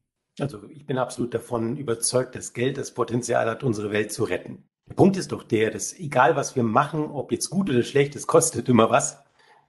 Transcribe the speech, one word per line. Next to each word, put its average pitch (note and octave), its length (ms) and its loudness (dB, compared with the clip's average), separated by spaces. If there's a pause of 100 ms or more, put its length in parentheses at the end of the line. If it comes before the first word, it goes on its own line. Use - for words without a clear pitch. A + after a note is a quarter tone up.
(380)
Also G#2 300 -6
ich - 160 -20
bin C3 140 -4
absolut B2 340 -4
davon A2+ 460 -4
überzeugt, B2+ 560 -2
dass - 180 -12
Geld C3+ 240 -4
das - 160 -10
Potenzial A#2 560 -2
hat, A2+ 160 -6
unsere G#2 260 -2
Welt G#2+ 220 -2
zu A2+ 120 -2
retten. - 400 -8 (240)
Der - 60 -18
Punkt F#3+ 220 6
ist D#3+ 160 -6
doch G2+ 100 -8
der, A2 300 0
dass - 260 -10
egal C#3+ 380 4
was C3 180 -4
wir B2+ 80 0
machen, D3 440 0
ob D3 260 -6
jetzt - 180 -4
gut F#3+ 180 -2
oder B2 140 2
schlecht, C#3 320 0
es - 140 -10
kostet - 400 2
immer A2+ 200 6
was. B2+ 300 0 (500)